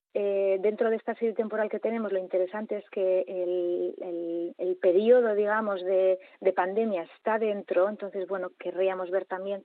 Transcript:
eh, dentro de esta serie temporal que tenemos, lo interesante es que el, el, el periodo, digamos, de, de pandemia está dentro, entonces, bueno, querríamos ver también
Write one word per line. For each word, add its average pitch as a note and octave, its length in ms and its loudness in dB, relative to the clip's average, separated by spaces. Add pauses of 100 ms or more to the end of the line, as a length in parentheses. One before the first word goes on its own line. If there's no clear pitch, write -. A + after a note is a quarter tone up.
(140)
eh, G3 460 2
dentro G#3+ 300 2
de A3+ 60 2
esta A3+ 180 -6
serie A3+ 200 -2
temporal G#3+ 340 -2
que G#3+ 120 -6
tenemos, A3+ 320 -2
lo F#3+ 80 0
interesante F#3 580 -2
es - 120 -14
que F#3 360 2
el, F3+ 760 -2
el, E3+ 580 -6
el F3+ 180 -2
periodo, G#3+ 580 6
digamos, G#3 500 0
de, F#3 340 4 (220)
de F#3+ 120 4
pandemia G3 500 0 (140)
está A3 220 -2
dentro, G3 500 0
entonces, G3+ 400 -6
bueno, F#3 300 -6
querríamos F#3 520 -2
ver F#3 160 0
también G3 380 -8